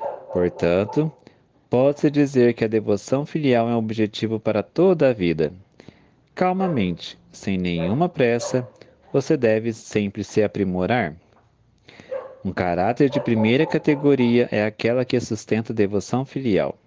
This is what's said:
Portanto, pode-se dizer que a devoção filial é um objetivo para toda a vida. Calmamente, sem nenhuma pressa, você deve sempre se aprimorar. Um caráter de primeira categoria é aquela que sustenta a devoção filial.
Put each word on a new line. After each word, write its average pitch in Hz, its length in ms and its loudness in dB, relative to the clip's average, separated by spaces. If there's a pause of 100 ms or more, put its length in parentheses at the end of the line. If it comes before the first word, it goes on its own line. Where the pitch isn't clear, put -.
(320)
Portanto, 92 800 0 (560)
pode-se 143 440 2
dizer 139 420 4
que 120 100 -4
a 113 40 2
devoção 107 580 0
filial 127 420 0
é 120 60 -2
um 117 60 0
objetivo 110 600 -2
para 107 220 0
toda 160 480 2
a 123 40 2
vida. 82 380 0 (840)
Calmamente, 175 840 -2 (140)
sem - 260 -6
nenhuma 90 500 -2
pressa, 120 600 -2 (420)
você 143 240 0
deve 113 380 2
sempre 104 500 -4
se - 200 0
aprimorar. 92 720 -2 (1300)
Um 95 60 -4
caráter 92 580 0
de 131 100 -4
primeira 117 460 2
categoria 139 840 2
é 104 120 0
aquela 113 400 0
que 127 160 0
sustenta 113 540 -4
a - 20 -8
devoção 104 480 0
filial. 104 640 -2